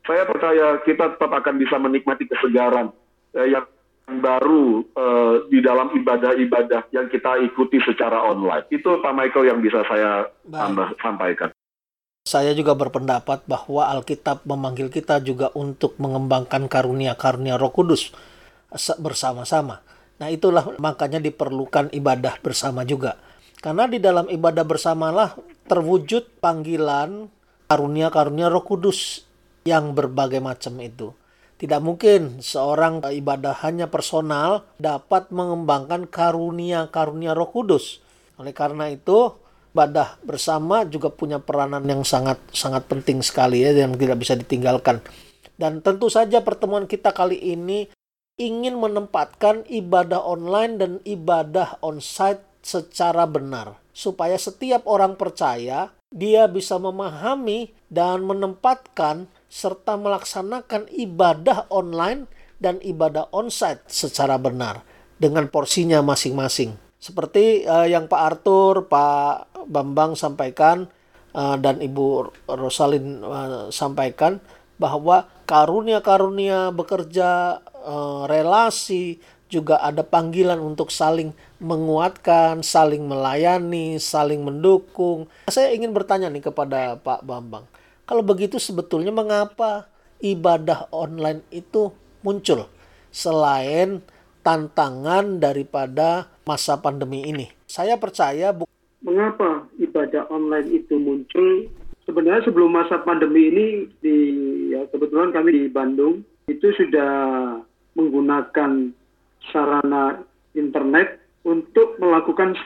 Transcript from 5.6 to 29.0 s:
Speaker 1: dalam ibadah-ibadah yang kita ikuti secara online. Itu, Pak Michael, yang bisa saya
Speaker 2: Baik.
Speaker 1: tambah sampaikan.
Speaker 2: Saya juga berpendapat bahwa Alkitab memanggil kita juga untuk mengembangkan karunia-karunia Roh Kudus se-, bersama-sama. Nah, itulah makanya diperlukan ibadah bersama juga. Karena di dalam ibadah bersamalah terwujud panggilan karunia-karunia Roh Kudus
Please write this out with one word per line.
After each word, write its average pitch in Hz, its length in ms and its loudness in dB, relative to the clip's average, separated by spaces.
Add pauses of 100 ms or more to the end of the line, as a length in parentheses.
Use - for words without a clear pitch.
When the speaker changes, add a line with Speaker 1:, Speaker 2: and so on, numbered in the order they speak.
Speaker 1:
dalam 131 320 4
ibadah-ibadah 123 1040 2
yang 127 160 -2
kita 127 320 0
ikuti 131 400 0
secara 113 400 0
online. 95 480 0
Itu, 165 320 0
Pak 139 80 0
Michael, 131 400 4
yang 117 80 0
bisa 110 240 2
saya 107 480 0 (160)
Speaker 2:
Baik. 156 80 -12
Speaker 1:
tambah 98 320 -2 (160)
sampaikan. 90 460 -4 (760)
Speaker 2:
Saya 147 320 2
juga 147 160 2
berpendapat 135 720 -2
bahwa 143 480 -2
Alkitab 143 560 -6
memanggil 135 400 -6
kita 147 320 -2
juga 131 320 -2
untuk 143 480 -4
mengembangkan 135 720 -2
karunia-karunia 131 880 0
Roh 131 80 2
Kudus 165 440 2 (600)
se-, - 240 -4
bersama-sama. 131 880 -4 (320)
Nah, 151 160 -8
itulah 170 480 2
makanya 151 400 -2
diperlukan 143 720 -2
ibadah 127 480 -2
bersama 127 480 -6
juga. 131 320 -4 (400)
Karena 170 240 0
di 240 160 -2
dalam 180 320 4
ibadah 165 320 0
bersamalah 160 720 0 (320)
terwujud 175 720 0
panggilan 160 880 -2 (400)
karunia-karunia 151 800 0
Roh 175 160 0
Kudus 190 640 -4 (400)